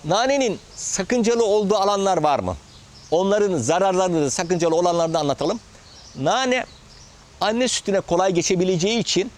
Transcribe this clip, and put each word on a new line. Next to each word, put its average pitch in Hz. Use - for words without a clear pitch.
nanenin 233
sakıncalı 233
olduğu 208
alanlar 196
var 147
mı? 92
Onların 196
zararlarını 175
da 131
sakıncalı 170
olanları 170
da 165
anlatalım. 151
Nane 240
anne 226
sütüne 196
kolay 185
geçebileceği 185
için 190